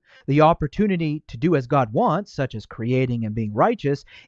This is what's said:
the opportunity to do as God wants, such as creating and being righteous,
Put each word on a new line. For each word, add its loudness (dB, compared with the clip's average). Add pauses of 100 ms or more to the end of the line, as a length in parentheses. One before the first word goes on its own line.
(280)
the 4
opportunity 0
to -14
do 2
as 0
God 0
wants, 0
such -6
as -10
creating -2
and -6
being -4
righteous, 0 (240)